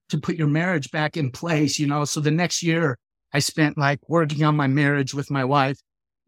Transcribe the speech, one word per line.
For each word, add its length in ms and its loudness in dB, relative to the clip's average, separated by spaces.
to 100 -2
put 180 -4
your 100 0
marriage 440 0
back 280 -2
in 120 -2
place, 480 -2
you 80 0
know? 200 0
So 140 -4
the 100 2
next 320 0
year 360 0
I 60 2
spent, 360 0
like, 320 0
working 360 0
on 120 4
my 100 2
marriage 460 2
with 180 -6
my 140 0
wife, 340 2